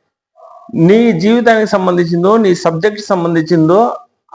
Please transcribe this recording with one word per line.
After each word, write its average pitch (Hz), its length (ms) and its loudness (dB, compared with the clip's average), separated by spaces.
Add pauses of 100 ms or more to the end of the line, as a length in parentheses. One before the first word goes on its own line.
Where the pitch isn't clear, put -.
(760)
నీ 214 380 4
జీవితానికి 220 580 0
సంబంధించిందో, 180 680 0
నీ 202 180 2
సబ్జెక్ట్ 175 460 -4
సంబంధించిందో 170 960 0 (380)